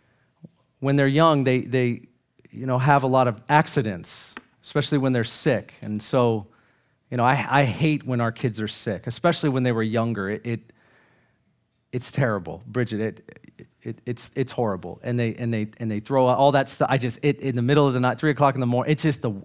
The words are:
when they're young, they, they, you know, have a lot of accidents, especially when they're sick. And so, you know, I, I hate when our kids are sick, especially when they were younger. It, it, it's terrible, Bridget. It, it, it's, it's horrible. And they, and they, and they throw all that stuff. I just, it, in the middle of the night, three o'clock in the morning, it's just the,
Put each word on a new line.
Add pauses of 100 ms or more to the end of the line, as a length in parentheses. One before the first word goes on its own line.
(800)
when
they're
young,
they,
they, (420)
you
know,
have
a
lot
of (120)
accidents, (280)
especially
when
they're
sick.
And
so, (640)
you
know,
I,
I
hate
when
our
kids
are
sick,
especially
when
they
were
younger.
It,
it, (1200)
it's
terrible,
Bridget.
It, (160)
it,
it's,
it's
horrible.
And
they,
and
they, (100)
and
they
throw
all
that
stuff.
I
just,
it,
in
the
middle
of
the
night,
three
o'clock
in
the
morning,
it's
just
the, (120)